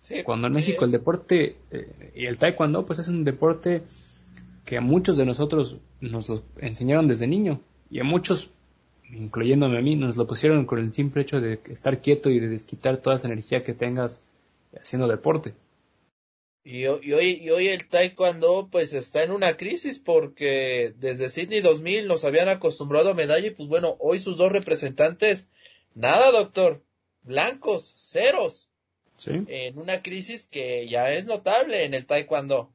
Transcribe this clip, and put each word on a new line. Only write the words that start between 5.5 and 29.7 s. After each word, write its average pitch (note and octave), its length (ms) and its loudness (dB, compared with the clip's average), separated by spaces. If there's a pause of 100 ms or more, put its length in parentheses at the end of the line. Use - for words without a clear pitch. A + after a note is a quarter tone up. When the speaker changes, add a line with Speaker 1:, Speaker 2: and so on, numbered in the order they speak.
Speaker 2:
nos A2+ 280 -8
lo A2 140 -6 (160)
enseñaron C3 500 0
desde A#2 180 2
niño, E3+ 340 0 (300)
y - 100 -8
a B2 40 -2
muchos F3 480 0 (580)
incluyéndome A#2 680 0
a A#2+ 40 0
mí, D3+ 140 2
nos B2+ 200 -2
lo A#2 100 0
pusieron C#3+ 400 2
con A#2+ 120 -2
el A2+ 140 -4
simple C#3+ 300 -2
hecho C#3 180 -2
de A2 200 -4 (100)
estar C3 320 -2
quieto C#3+ 280 2
y B2 100 4
de A2+ 80 -4
desquitar A#2+ 500 -4
toda C3+ 180 2
esa B2+ 120 -4
energía A2+ 340 -4
que B2 120 -6
tengas B2 500 -4 (540)
haciendo B2+ 300 -2
deporte. D3+ 460 0 (1120)
Speaker 1:
Y B2+ 220 -6
ho-, C#3 140 0
y C#3+ 120 -6
hoy, F3 300 2
y D#3+ 80 -4
hoy F3+ 180 2
el F#3 180 -4
taekwondo, F3+ 840 2
pues, D#3+ 220 0
está D3 300 -2
en E3 80 -2
una F#3 260 0
crisis C#4 440 -8
porque C3+ 1000 0
desde B2+ 320 -4
Sydney F#3 300 -4
dos D#3+ 200 4
mil G3 280 -4
nos E3 160 0
habían D#3 240 2
acostumbrado D#3+ 640 0
a F#3+ 40 2
medalla E3 320 0
y, G#3+ 40 -4
pues, D3 180 -16
bueno, E3 320 0
hoy E3 180 0
sus F#3 180 -6
dos F3+ 140 4
representantes, F#3+ 1000 0 (460)
nada, E3+ 380 6
doctor, F#3+ 500 2 (400)
blancos, E3+ 760 -4
ceros. - 720 -2 (480)
Speaker 2:
Sí. F3 300 -6
Speaker 1:
En C3 320 -10